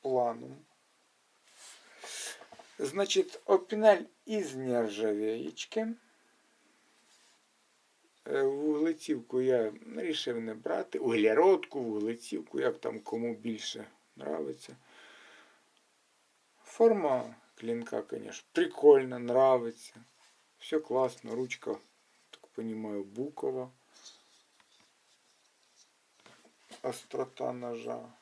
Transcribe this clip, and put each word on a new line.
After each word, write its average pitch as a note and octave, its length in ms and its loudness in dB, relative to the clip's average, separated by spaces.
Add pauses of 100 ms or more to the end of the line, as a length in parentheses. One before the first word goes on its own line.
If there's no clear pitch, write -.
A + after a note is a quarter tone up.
планом. B2+ 560 -2 (2250)
Значить, F#3+ 640 -2
опінель G3+ 580 6 (220)
із F#3+ 300 -4
нержавеєчки. A#2 1400 -2 (2250)
Е, C3+ 160 0
вуглецівку D3 960 -2
я B2 320 2 (240)
рішив C3 440 -4
не A2 140 -6
брати, - 440 -4
углеродку, C3 840 4
вуглецівку, A2 800 -4
як C3 180 0
там A2+ 220 -6
кому A#2 340 -4
більше G#2+ 520 -8 (300)
нравиться. D2 600 -8 (1900)
Форма G3 680 4 (200)
клинка, A#2 480 -6
конечно, - 500 -12
прикольна, C#3 640 6
нравиться. B2 800 2 (680)
Все D#3 160 0
класно, B2 540 -4
ручка, B2 420 -6 (540)
так - 160 -20
понимаю, A2 580 -8
букова. B2+ 640 -6 (3000)
Острота C3 680 -6
ножа. A#2+ 560 -10 (140)